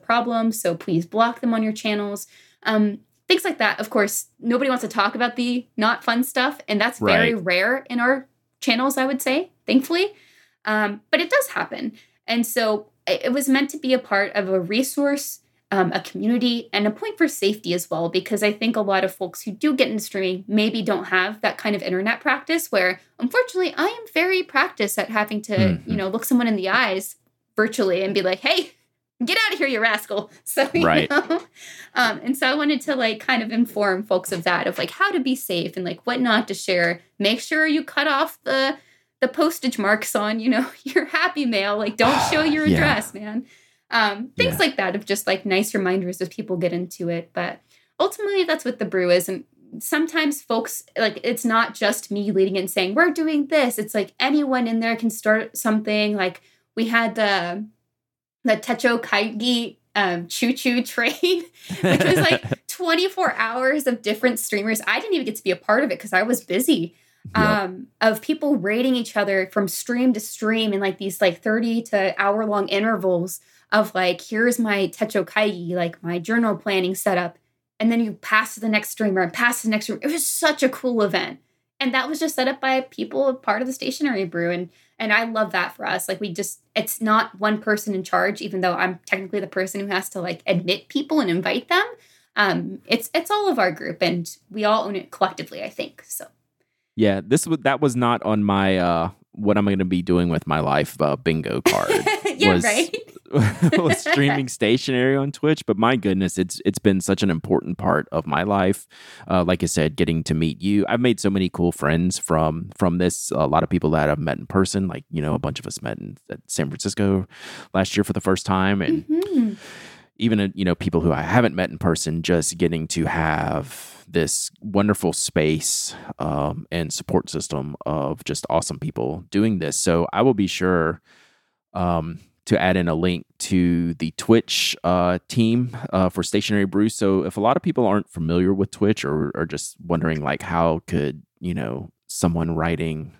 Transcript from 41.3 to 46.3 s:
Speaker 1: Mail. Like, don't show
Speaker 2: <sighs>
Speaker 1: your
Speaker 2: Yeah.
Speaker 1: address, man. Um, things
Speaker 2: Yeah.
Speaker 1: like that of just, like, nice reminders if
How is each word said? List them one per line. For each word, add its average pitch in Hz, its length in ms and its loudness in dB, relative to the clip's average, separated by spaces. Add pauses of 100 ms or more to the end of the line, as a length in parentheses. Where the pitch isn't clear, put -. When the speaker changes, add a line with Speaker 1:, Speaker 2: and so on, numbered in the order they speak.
Speaker 1:
Mail. 208 320 0
Like, 214 180 -4
don't 247 240 4 (100)
show 311 120 2
Speaker 2:
<sighs> 311 140 2
Speaker 1:
your 311 100 0
Speaker 2:
Yeah. 175 100 4
Speaker 1:
address, 220 380 0
man. 214 320 -8 (440)
Um, 214 460 0
things 494 180 0
Speaker 2:
Yeah. - 40 -4
Speaker 1:
like 285 180 2
that 190 200 -2
of 208 80 -8
just, 196 240 -4
like, 190 180 -2
nice 202 280 0
reminders 185 460 -2
if 170 100 -6